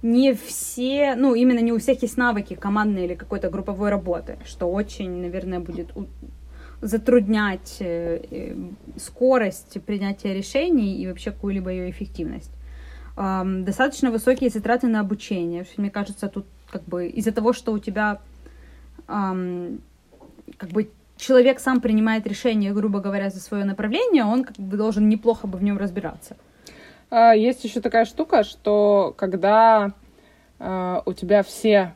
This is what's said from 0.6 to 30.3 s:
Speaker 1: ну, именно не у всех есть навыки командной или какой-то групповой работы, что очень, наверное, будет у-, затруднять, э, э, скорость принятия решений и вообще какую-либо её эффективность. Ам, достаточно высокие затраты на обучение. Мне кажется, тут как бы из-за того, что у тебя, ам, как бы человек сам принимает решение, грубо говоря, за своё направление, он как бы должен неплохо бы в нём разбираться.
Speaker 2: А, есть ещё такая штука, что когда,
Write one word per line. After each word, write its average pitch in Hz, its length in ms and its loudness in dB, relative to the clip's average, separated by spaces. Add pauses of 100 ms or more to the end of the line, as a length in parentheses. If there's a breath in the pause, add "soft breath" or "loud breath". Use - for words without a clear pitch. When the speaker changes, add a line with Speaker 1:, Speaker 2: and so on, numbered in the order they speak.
Speaker 1:
ну, 254 180 4
именно 247 240 4
не 233 140 2
у 226 60 0
всех 262 240 0
есть 233 140 -4
навыки 233 380 0
командной 202 500 0
или 175 100 -4
какой-то 196 340 -6
групповой 202 400 -4
работы, 175 560 -4
что - 260 -6
очень, 202 380 -6 (120)
наверное, 180 380 -8
будет 170 380 -10
у-, 196 80 -10 (760 soft breath)
затруднять, 214 1000 2
э, 170 400 -4 (100)
э, - 240 -10 (420)
скорость 240 880 0
принятия 202 480 -4
решений 220 720 0
и 185 40 -6
вообще 185 240 -8
какую-либо 196 400 -6
её 185 180 -6
эффективность. - 600 -10 (680 soft breath)
Ам, 190 480 -4
достаточно 262 460 0
высокие 247 380 2
затраты 226 380 0
на 220 140 2
обучение. 185 640 -4 (120)
Мне 202 120 -2
кажется, 202 400 -8
тут 202 160 -10 (260)
как 202 140 -10
бы 180 220 -6
из-за 220 260 -2
того, 226 200 2
что 233 200 -4
у 208 60 -2
тебя, 208 400 -4 (880 soft breath)
ам, 185 720 -6 (800)
как 185 120 -14
бы 208 200 -2 (280)
человек 254 420 4
сам 262 200 0
принимает 220 480 0
решение, 202 460 -2
грубо 202 260 0
говоря, 196 300 -4
за 190 100 -12
своё 202 260 -6
направление, 240 600 0
он 240 180 2
как - 140 -10
бы 196 200 -6
должен 214 320 2
неплохо 220 380 0
бы 185 100 -6
в 185 60 -2
нём 202 140 0
разбираться. 190 580 -8 (760 soft breath)
Speaker 2:
А, 233 240 8
есть 233 280 2
ещё 233 180 -4
такая 226 240 2
штука, 320 380 2
что 208 720 2
когда, 202 760 4 (680 soft breath)